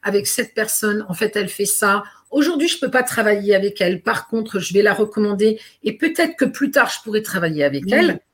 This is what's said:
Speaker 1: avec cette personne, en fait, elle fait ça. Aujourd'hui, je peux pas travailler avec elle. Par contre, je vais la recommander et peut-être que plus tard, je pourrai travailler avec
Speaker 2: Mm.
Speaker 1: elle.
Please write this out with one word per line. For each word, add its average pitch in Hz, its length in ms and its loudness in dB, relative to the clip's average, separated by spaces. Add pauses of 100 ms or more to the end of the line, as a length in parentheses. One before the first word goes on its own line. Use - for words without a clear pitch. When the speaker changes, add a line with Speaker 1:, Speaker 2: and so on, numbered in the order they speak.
Speaker 1:
avec 202 240 0
cette - 300 -4
personne, 214 520 -2
en 180 60 -6
fait, 214 220 -2
elle 196 140 -2
fait 202 160 -4
ça. 202 380 0 (280)
Aujourd'hui, 302 360 2
je - 120 -2
peux 262 100 -2
pas 254 140 2
travailler 208 500 2
avec 202 260 0
elle. 180 220 0
Par - 260 -2
contre, 220 300 -4
je 175 160 -4
vais 196 80 6
la 202 140 4
recommander 214 640 0 (240)
et 214 120 -2
peut-être 320 400 0
que 269 100 2
plus 277 260 -2
tard, 254 180 2
je - 140 -10
pourrai 214 180 -2
travailler 165 420 -2
avec 139 220 0
Speaker 2:
Mm. 196 80 0
Speaker 1:
elle. 320 260 2 (140)